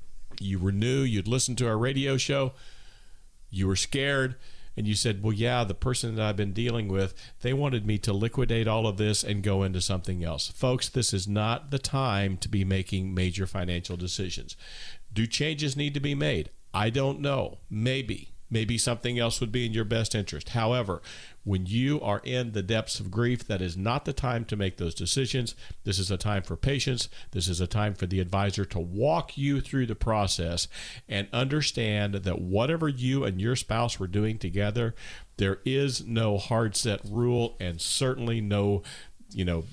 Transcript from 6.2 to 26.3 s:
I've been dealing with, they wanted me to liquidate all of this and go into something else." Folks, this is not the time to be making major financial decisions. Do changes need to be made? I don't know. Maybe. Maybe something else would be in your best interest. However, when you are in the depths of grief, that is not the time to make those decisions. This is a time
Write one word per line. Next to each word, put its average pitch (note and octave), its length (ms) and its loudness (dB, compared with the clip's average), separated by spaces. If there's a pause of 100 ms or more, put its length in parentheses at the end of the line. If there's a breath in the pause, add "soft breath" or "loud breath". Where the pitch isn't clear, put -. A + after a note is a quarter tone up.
I've G#2+ 100 0
been G2 160 0
dealing A2+ 360 0
with, F#2+ 260 2 (280 loud breath)
they B2 120 0
wanted C3 320 0
me G#2 140 2
to - 120 0
liquidate A2+ 560 2
all A2 200 2
of G2 100 0
this G#2+ 260 2
and G2+ 200 0
go G2 180 4
into F#2 200 2
something F2+ 420 0
else." E2 240 -2
Folks, - 420 0
this - 240 2
is G2 140 0
not G#2+ 420 0
the C#3 80 -2
time G2+ 600 2
to - 120 -4
be G2 160 2
making F#2+ 480 0
major F#2 320 2
financial F2 520 -2
decisions. F2+ 600 -6 (560 loud breath)
Do A2 140 2
changes C#3+ 500 0
need D3 160 0
to D3 60 -2
be C#3+ 160 0
made? C#3 340 0 (240)
I G#2 160 2
don't C#3 300 2
know. C#3 400 0 (100)
Maybe. A#2 600 -2 (200)
Maybe A2+ 280 0
something A#2+ 400 0
else A#2 240 2
would A#2 100 -2
be A#2+ 140 0
in G#2+ 80 -2
your A2+ 120 2
best A2+ 280 0
interest. F2+ 360 -4
However, A2+ 520 0 (420 loud breath)
when F#2+ 220 0
you B2+ 360 2
are G#2 220 -2
in B2 280 -2
the G#2 100 -2
depths A2 380 -2
of G2 100 -6
grief, A#2+ 380 2
that F#2 160 0
is E2+ 120 -2
not A2+ 300 0
the C#3 80 -2
time A#2+ 320 0
to A2 100 -4
make G2 220 0
those E2+ 160 -2
decisions. B2 640 0 (300 loud breath)
This G2 120 0
is F#2+ 140 0
a F#2 60 0
time G#2 260 0